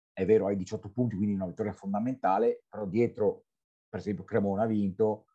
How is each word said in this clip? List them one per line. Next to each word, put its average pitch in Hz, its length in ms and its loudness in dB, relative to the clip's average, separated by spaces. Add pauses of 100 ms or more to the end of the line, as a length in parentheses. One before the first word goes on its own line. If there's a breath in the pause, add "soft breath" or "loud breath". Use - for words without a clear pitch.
(120)
è 95 120 -4
vero, 101 220 6
hai 101 100 0
diciotto 101 340 -6
punti, 117 260 -2
quindi 104 180 0
una 95 120 -2
vittoria 101 260 -4
fondamentale, 104 960 0
però 104 180 -8
dietro, 107 580 0 (440)
per 98 120 -8
esempio, 95 240 -6
Cremona 101 400 0
ha - 20 2
vinto, 107 680 0